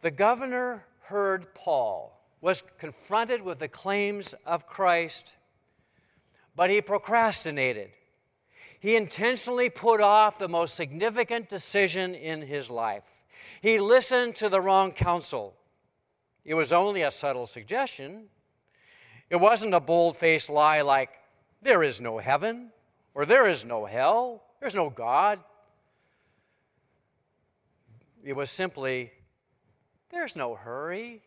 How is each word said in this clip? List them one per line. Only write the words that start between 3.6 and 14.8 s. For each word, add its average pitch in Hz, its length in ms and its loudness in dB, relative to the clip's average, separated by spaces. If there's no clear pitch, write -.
the 156 80 -8
claims 202 640 -4
of 165 180 -2
Christ, 170 720 0
but 180 160 2
he 208 100 2
procrastinated. 165 1080 -2
He 214 160 0
intentionally 240 720 -2
put 226 320 2
off 208 380 6
the 185 100 -4
most 170 240 -2
significant 214 760 -4
decision 185 680 -2
in 156 260 -8
his 135 300 -8
life. 113 520 -6
He 220 160 2
listened 240 600 4
to 214 120 0
the 190 100 4
wrong 190 320 4